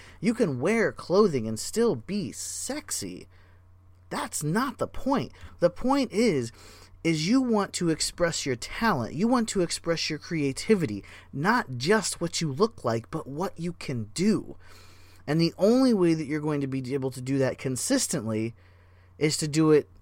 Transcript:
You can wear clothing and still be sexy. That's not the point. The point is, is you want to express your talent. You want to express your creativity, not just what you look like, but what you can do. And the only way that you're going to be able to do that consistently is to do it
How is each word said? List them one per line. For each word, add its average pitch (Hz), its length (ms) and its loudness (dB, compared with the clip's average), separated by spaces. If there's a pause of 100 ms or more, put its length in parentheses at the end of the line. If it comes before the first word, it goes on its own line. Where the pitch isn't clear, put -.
(200)
You 226 140 0
can 170 260 0
wear 185 320 2
clothing 160 560 2
and 110 100 -4
still 220 380 0
be 147 380 -6
sexy. - 920 -8 (800)
That's - 340 -6
not 208 340 -2
the - 100 -4
point. 254 440 -2 (300)
The 170 80 6
point 262 420 0
is, 165 400 2 (540)
is 165 240 2
you 262 120 4
want 214 320 2
to 175 160 0
express - 560 -2
your 127 120 -2
talent. 165 560 -2
You 202 160 0
want 240 200 2
to 196 120 0
express - 480 -2
your 151 100 -4
creativity, 143 880 0 (260)
not 156 460 0
just 180 420 0
what - 220 -4
you 156 100 -2
look 185 320 -2
like, 113 260 0
but 160 180 -6
what 151 300 -6
you 170 140 -6
can 117 420 -8
do. 175 440 0 (680)
And 151 140 2
the 170 180 0
only 247 360 6
way 175 220 4
that 160 100 -4
you're 147 160 -4
going 147 180 -2
to 139 80 -2
be 131 260 -4
able 131 180 -2
to 131 100 -12
do 135 160 -2
that 131 200 2
consistently 117 960 -2 (640)
is 151 200 2
to 160 100 -2
do 156 240 4
it 147 160 6 (140)